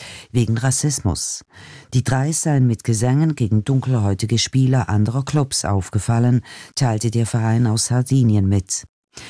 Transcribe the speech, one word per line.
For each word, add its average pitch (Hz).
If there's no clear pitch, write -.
wegen 113
Rassismus. 127
Die 123
drei 135
seien 143
mit 117
Gesängen 131
gegen 107
dunkelhäutige 117
Spieler 131
anderer 107
Clubs 139
aufgefallen, 117
teilte 113
der 117
Verein 113
aus 110
Sardinien 123
mit. 98